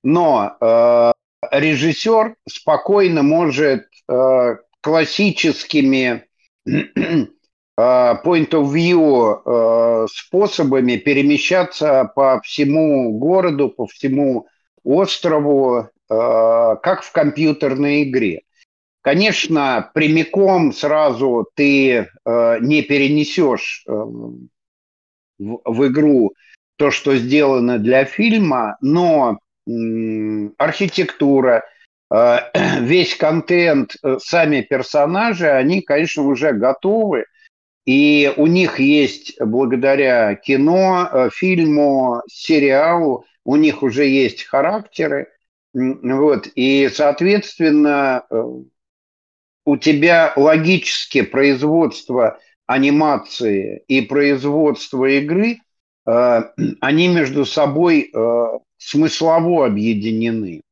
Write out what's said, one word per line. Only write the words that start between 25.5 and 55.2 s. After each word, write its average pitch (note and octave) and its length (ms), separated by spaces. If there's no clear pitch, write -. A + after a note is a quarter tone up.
в A#2 220
игру C3+ 460
то, C#3+ 140
что C#3 260
сделано B2+ 600
для B2+ 260
фильма, D#3+ 760
но, D3 580
м, A2 880
архитектура, C#3+ 1040
э, A#2+ 240
<clears throat> - 280
весь D#3 340
контент, D#3+ 880
э, C3+ 180
сами D3+ 400
персонажи, E3 880
они, C#3+ 320
конечно, D3+ 420
уже C#3 300
готовы, D#3+ 720
и C#3+ 520
у D3+ 100
них F3 320
есть, C#3 600
благодаря B2 960
кино, F3+ 760
э, B2+ 220
фильму, D3 960
сериалу, D3+ 960
у C3 120
них D3+ 260
уже C3+ 240
есть C3+ 380
характеры, D3+ 840
м, C3 240
вот, C#3+ 360
и, C3+ 380
соответственно, D3 1400
э, A2+ 120
у C#3+ 120
тебя D#3+ 600
логически D#3 840
производство C#3 1160
анимации C3 1200
и C3+ 140
производство C#3+ 1040
игры, D#3+ 540